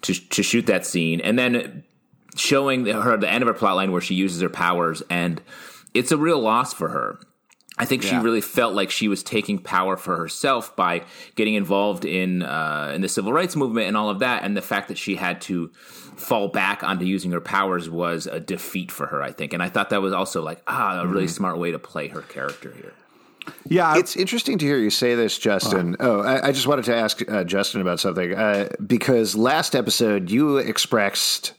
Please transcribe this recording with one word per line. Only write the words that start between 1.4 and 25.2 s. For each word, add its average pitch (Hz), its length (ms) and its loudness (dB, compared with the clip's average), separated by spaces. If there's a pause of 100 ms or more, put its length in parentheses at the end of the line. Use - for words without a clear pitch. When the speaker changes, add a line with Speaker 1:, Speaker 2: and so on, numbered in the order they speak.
Speaker 1:
showing 135 520 2
her 113 280 2
the 98 160 2
end 120 120 2
of 117 40 2
her 113 60 2
plotline 95 400 2
where 87 80 2
she - 140 -4
uses 90 260 0
her 90 80 2
powers, 87 600 0
and 87 320 0 (520)
it's 127 180 2
a 160 60 4
real 156 220 2
loss 113 340 2
for 80 160 -4
her. 67 280 -4 (600)
I 123 60 -2
think 123 200 0
she 98 80 -2
Speaker 2:
Yeah. - 120 2
Speaker 1:
really 113 160 4
felt 113 340 0
like 95 160 0
she 107 200 0
was 98 120 -2
taking 104 380 -2
power 92 380 0
for 92 180 -4
herself 110 600 -2
by 87 260 0 (320)
getting 107 200 2
involved 98 500 0
in, 92 360 0
uh, 76 540 -2
in 90 60 -2
the 95 80 0
civil 110 240 -2
rights 175 240 0
movement 113 320 0
and 107 80 0
all 107 120 0
of 98 100 -4
that. 123 260 0
And 101 100 -2
the 95 60 -2
fact 101 260 -4
that 95 100 -8
she 95 200 -4
had 90 240 -2
to 87 300 -4 (440)
fall 107 320 0
back 98 380 -2
onto 90 180 -2
using 92 300 -2
her 85 80 -2
powers 92 480 0
was 85 380 -2
a 82 120 -6
defeat 90 540 -8
for 71 140 -6
her, 71 140 -4
I 67 120 -6
think. 73 180 -6
And 87 100 -2
I 85 60 0
thought 101 220 0
that 101 120 2
was 95 120 0
also, 95 280 -2
like, 78 260 -8
ah, 98 340 -2
a 87 40 -2
really 95 200 2
Speaker 3:
Mm-hmm. 85 80 -2
Speaker 1:
smart 92 240 -2
way 87 140 -2
to 80 80 -4
play - 280 -8
her 78 140 -10
character 69 500 -10
here. - 220 -18 (720)
Speaker 2:
Yeah, 170 220 4
I 156 80 6
Speaker 3:
It's 180 180 2
interesting 226 440 -2
to 151 60 0
hear 143 120 2
you 110 120 4
say 120 260 2
this, 113 220 0